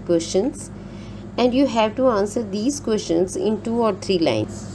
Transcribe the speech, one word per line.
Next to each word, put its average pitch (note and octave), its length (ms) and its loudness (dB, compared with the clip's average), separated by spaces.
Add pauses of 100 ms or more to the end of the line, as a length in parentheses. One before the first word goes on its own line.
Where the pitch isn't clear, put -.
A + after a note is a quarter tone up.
questions, F#3 640 0 (680)
and A#3+ 160 2
you C4+ 120 4
have A3 300 2
to C4 140 4
answer G#3 340 0
these G#3+ 360 -2
questions F#3 560 0
in G#3 260 0
two A3+ 200 0
or A3 120 4
three F#3+ 260 0
lines. A2+ 560 0